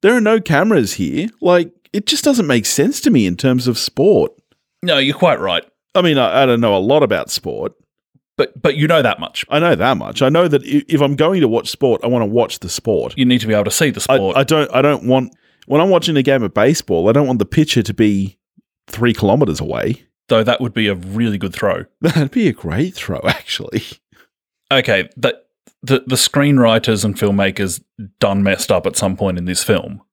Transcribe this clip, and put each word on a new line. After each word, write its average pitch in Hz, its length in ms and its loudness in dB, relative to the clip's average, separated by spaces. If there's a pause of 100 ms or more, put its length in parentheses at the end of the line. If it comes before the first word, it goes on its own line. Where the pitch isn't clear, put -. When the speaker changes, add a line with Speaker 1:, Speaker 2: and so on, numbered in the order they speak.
Speaker 1:
There 220 140 4
are 240 40 2
no 220 200 2
cameras 160 540 2
here. 95 340 -4 (120)
Like, 175 300 2 (220)
it 208 140 -6
just - 180 -2
doesn't 240 220 2
make 123 200 2
sense 202 360 0
to 294 80 2
me 123 160 4
in 87 100 -2
terms 127 320 0
of 120 100 -2
sport. 147 540 0 (500)
Speaker 2:
No, 165 160 0
you're 135 180 0
quite 165 220 2
right. 87 240 -2 (320)
Speaker 1:
I 185 80 4
mean, 160 160 4
I, 117 240 2
I 135 40 4
don't 120 140 2
know 107 160 4
a - 20 2
lot 135 260 2
about 92 260 -2
sport. - 440 -8 (640)
Speaker 2:
But, 135 240 -2
but 147 160 2
you 151 100 2
know 156 140 2
that 113 180 0
much. - 300 -10
Speaker 1:
I 147 80 0
know 165 160 2
that 107 240 0
much. 52 240 -6
I 131 80 2
know 170 180 2
that 143 140 0
i-, 143 260 -2
if 147 140 0
I'm 139 140 0
going 170 260 2
to 127 60 4
watch 113 200 -2
sport, 123 340 0
I - 40 -4
wanna 120 200 0
watch 113 340 -2
the 90 100 -12
sport. 76 480 -4
Speaker 2:
You 131 80 2
need 123 160 2
to 110 40 -6
be 110 60 0
able 104 120 2
to 107 60 -4
see 147 200 0
the - 180 -8
Speaker 1:
I, 135 80 4
Speaker 2:
sport. 95 220 0
Speaker 1:
I 139 40 2
don't, 151 320 0
I 127 60 4
don't 143 240 2
want, 127 300 0 (320)
when 147 160 2
I'm 196 80 2
watching 165 260 2
a 139 60 2
game 135 200 2
of 98 120 -6
baseball, 104 560 2
I - 20 4
don't 143 140 2
want 127 140 -2
the 101 40 0
pitcher 147 380 0
to 101 120 -4
be 98 440 0 (500)
three 117 240 -2
kilometers 104 480 0
away. 76 440 -6 (240)
Speaker 2:
Though 113 140 2
that 120 200 0
would 117 100 -4
be 110 160 0
a 101 60 0
really 101 420 -4
good 92 160 -6
throw. 90 400 -4
Speaker 1:
<laughs> - 80 -20
That'd 151 300 0
be 220 180 0
a 120 60 -2
great 123 400 -4
throw, - 300 -8
actually. - 580 -6 (920)
Speaker 2:
Okay, 113 420 0
the, 123 240 -4 (440)
the, 131 240 0
the 127 100 -2
screenwriters 120 880 2
and 104 100 -2
filmmakers 98 680 -2 (360)
done 101 240 0
messed 98 300 0
up 90 140 0
at 92 100 -4
some 95 180 -2
point 92 220 -2
in 87 80 -8
this 90 180 -4
film 82 380 -2 (120)